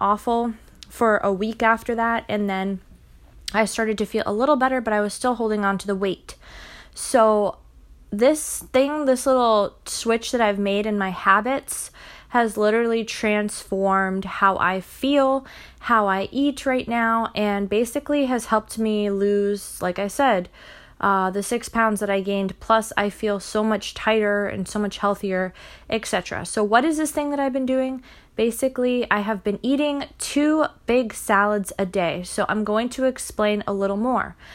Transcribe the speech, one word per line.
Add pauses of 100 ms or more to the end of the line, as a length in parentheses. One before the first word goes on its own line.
awful (380)
for
a
week
after
that,
and
then (760)
I
started
to
feel
a
little
better,
but
I
was
still
holding
on
to
the
weight. (580)
So (540)
this
thing,
this
little (100)
switch
that
I've
made
in
my
habits (400)
has
literally
transformed
how
I
feel, (360)
how
I
eat
right
now,
and
basically
has
helped
me
lose,
like
I
said, (520)
uh,
the
six
pounds
that
I
gained.
Plus,
I
feel
so
much
tighter
and
so
much
healthier, (360)
et
cetera.
So
what
is
this
thing
that
I've
been
doing? (360)
Basically,
I
have
been
eating (140)
two (200)
big
salads
a
day.
So
I'm
going
to
explain
a
little
more. (180)